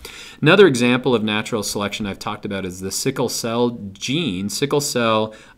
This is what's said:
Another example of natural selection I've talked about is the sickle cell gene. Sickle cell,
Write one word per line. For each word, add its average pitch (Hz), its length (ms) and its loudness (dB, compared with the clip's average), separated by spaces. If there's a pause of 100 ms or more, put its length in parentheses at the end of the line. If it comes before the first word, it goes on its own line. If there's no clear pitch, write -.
(420)
Another 185 260 10
example 123 480 2
of 107 80 0
natural 107 400 -2
selection 101 420 -4
I've 98 140 -6
talked 104 240 -8
about 98 220 -6
is 92 160 -10
the 95 100 -8
sickle 135 380 -4
cell 120 500 -2 (140)
gene. 104 560 -4
Sickle 143 320 -2
cell, 113 520 0 (240)